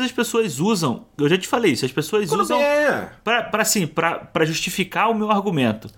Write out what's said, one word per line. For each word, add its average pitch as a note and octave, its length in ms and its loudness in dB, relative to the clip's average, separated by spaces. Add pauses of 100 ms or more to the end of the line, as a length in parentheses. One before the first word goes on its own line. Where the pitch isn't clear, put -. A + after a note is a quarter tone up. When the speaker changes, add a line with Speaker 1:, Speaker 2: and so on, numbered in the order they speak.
Speaker 1:
as B3 80 -4
pessoas A3 480 -2
usam, E3 460 0 (100)
eu D3 100 2
já F3+ 120 4
te - 100 -8
falei A#3 240 2
isso, B2+ 140 -2
as B2+ 60 -4
pessoas G3 360 -2
Speaker 2:
Quando G4+ 140 2
Speaker 1:
usam - 180 2
Speaker 2:
é. C#4+ 480 0 (160)
Speaker 1:
pra, A3+ 200 0
pra, G#3+ 180 -2
assim, G3+ 240 0
pra, D#3+ 320 -2
pra - 260 0
justificar F3+ 680 -2
o A3+ 40 0
meu G#3+ 160 -2
argumento. D#3+ 680 0